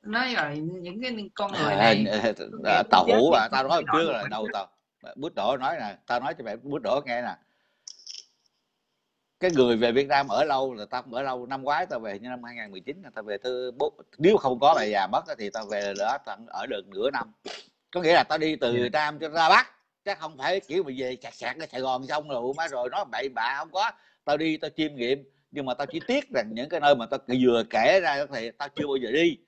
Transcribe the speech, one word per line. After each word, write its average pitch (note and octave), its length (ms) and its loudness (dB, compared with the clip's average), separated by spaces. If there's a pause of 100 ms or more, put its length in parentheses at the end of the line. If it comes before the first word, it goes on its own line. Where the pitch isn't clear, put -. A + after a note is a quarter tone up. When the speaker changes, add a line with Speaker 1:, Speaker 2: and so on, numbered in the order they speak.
Speaker 1:
Nói A#3+ 300 -2
là D3+ 220 -2
những F3 480 -8
cái A3+ 320 -6
con G3+ 180 -2
người D#3 200 0
Speaker 2:
À, G2 40 0
Speaker 1:
này, G#2+ 340 6
Speaker 2:
à, G#2+ 280 0
Speaker 1:
có F#2 60 -8 (200)
Speaker 2:
à, G#2 120 4
Speaker 1:
nghĩa F2+ 140 4
Speaker 2:
tàu F#2 180 8
Speaker 1:
chết F#2+ 80 6
Speaker 2:
hũ C3+ 160 6
Speaker 1:
chứ C3+ 60 6
Speaker 2:
à, - 20 6
Speaker 1:
không A2 120 0
Speaker 2:
tao C3 160 0
nói - 20 0
Speaker 1:
thay E3 120 2
đổi - 180 2
Speaker 2:
trước E3 60 2
Speaker 1:
được D3 60 0
Speaker 2:
là A2 100 -4
Speaker 1:
bản G#2+ 80 -6
Speaker 2:
đầu G#2+ 160 -6
Speaker 1:
chất. - 60 -8
Speaker 2:
tàu. G2 160 -6 (480)
Bút D3 180 -10
Đổ A2+ 220 0
nói C#3 240 -2
nè, G#2 160 -10 (100)
tao B2 140 0
nói D3 180 -6
cho B2 60 -12
mày, A2 120 -8
Bút C#3 260 -8
Đổ A#2 240 0
nghe B2 160 -4
nè. G2+ 140 -8 (2000)
Cái F3+ 100 2
người B2+ 260 6
về A#2 160 4
Việt C#3 160 2
Nam C#3 200 2
ở B2 160 2
lâu C3+ 300 -2
là G#2 160 -12
tao B2 120 -6
không B2 120 -16
ở C3 80 -4
lâu. B2+ 240 -6
Năm C3+ 160 -8
ngoái D3 240 -2
tao B2+ 140 -6
về, G#2 180 -8
như A#2 100 -12
năm B2+ 140 -10
hai A#2+ 120 -16
nghìn A2 160 -12
mười F#2+ 100 -14
chín D#3 240 -12
là C3 100 -18
tao A2 100 -10
về, G2+ 140 -6
tao B2+ 140 -6 (260)
bố-, D3 140 -2 (260)
nếu F#3+ 180 6
không B2+ 240 2
có D3 180 8
mẹ G#2+ 100 0
già G2+ 180 2
mất C#3+ 220 -2
á D3+ 100 -6
thì G2+ 120 -8
tao A2 160 -8
về G2+ 320 -4
đó, A2+ 280 0
tao G2+ 120 -12 (100)
ở A#2+ 180 -8
được G2+ 220 -8
nửa G2+ 220 -2
năm. A#2 220 -6 (580)
Có F3+ 120 -4
nghĩa E3 120 6
là C#3 100 6
tao D#3 140 -2
đi D#3 180 0
từ A#2+ 160 0 (100)
Speaker 1:
Dạ. B2 100 0
Speaker 2:
Nam D3+ 260 -2
cho D#3 100 -8
ra D#3+ 200 2
Bắc, A3+ 220 6 (340)
chắc G3+ 140 -6
không D#3 200 -12
phải E3+ 220 0
kiểu F3+ 220 -4
mà C#3+ 140 -4
về B2+ 260 -6
sạc A#2+ 120 -14
sạc B2 260 -8
ở D#3+ 60 -10
Sài B2+ 140 -8
Gòn C3 260 -2
xong D3+ 220 -4
rồi, B2+ 280 -4
má E3 120 -4
rồi B2+ 220 -4
nói F#3+ 220 -4
bậy B2 160 -4
bạ, A#2+ 300 -4
không D#3+ 140 -10
có. G3+ 180 0 (340)
Tao D3 120 2
đi, D#3 200 0
tao D3+ 200 -8
chiêm D3+ 180 -2
nghiệm, C3 300 -2 (260)
nhưng C#3+ 160 -6
mà B2+ 80 -2
tao C#3+ 120 -6
chỉ D#3+ 200 -8
tiếc C#4 240 -2
rằng A2+ 220 -2
những A#2+ 160 -8
cái E3 120 -2
nơi C#3+ 160 6
mà A#2 100 -6
tao C3 140 -4 (220)
vừa A#2+ 280 6
kể C3+ 320 6
ra D3 300 0
thì A#2 180 -6
tao C#3+ 180 -10
chưa D3 180 -6
bao C#3 100 0
giờ A#2+ 140 -2
đi. D#3+ 380 2